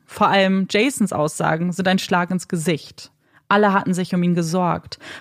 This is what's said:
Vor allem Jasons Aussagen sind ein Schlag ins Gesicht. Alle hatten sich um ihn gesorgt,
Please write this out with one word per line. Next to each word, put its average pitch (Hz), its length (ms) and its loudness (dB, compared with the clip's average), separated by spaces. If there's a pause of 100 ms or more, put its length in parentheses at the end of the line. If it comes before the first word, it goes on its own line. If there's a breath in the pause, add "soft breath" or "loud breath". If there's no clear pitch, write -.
Vor - 240 0
allem 190 400 2
Jasons 214 420 0
Aussagen 160 640 -2
sind 185 160 -2
ein 190 100 2
Schlag 180 320 -2
ins 185 160 -4
Gesicht. 165 640 -6 (380 soft breath)
Alle 202 240 4
hatten 190 200 0
sich 180 220 -4
um 180 80 0
ihn 175 100 2
gesorgt, 170 640 -2 (240 loud breath)